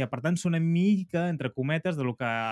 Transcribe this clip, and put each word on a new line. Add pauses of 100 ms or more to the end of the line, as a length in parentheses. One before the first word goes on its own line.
per
tant,
són
una
mica,
entre
cometes,
de
lo
que (220)